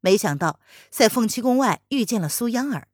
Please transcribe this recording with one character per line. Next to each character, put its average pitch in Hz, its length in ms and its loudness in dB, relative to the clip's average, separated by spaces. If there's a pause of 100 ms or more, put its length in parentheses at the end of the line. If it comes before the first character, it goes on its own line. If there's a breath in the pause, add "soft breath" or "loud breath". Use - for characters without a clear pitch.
没 190 160 4
想 156 200 0
到 156 220 -2 (320 loud breath)
在 220 180 4
凤 220 200 0
栖 247 120 -6
宫 247 180 2
外 233 320 0
遇 269 140 0
见 214 160 -2
了 156 80 -2
苏 240 200 -4
央 254 240 -2
儿 170 220 -8